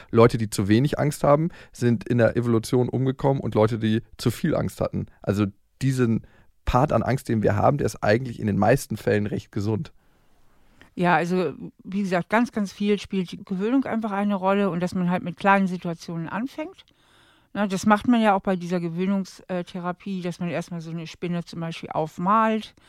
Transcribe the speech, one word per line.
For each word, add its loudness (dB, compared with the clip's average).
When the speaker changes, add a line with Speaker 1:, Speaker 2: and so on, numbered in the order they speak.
Speaker 1:
Leute, 6
die -4
zu -2
wenig 4
Angst -2
haben, 4
sind 0
in 2
der 4
Evolution 2
umgekommen 0
und -4
Leute, 4
die 0
zu 0
viel -2
Angst -4
hatten. -4
Also 0
diesen 0
Part 2
an 2
Angst, -2
den 0
wir 2
haben, 2
der -2
ist -6
eigentlich 0
in -4
den 0
meisten 2
Fällen 0
recht -8
gesund. -4
Speaker 2:
Ja, 2
also 0
wie -6
gesagt, -2
ganz, 0
ganz -4
viel 0
spielt -6
die -14
Gewöhnung 0
einfach -4
eine 0
Rolle 2
und -2
dass -2
man 0
halt 0
mit -8
kleinen 4
Situationen -6
anfängt. -10
Na, -2
das -2
macht 4
man 4
ja 6
auch 2
bei 0
dieser -4
Gewöhnungstherapie, -6
dass -6
man -4
erstmal -6
so -12
eine -8
Spinne -6
zum -12
Beispiel -8
aufmalt, 0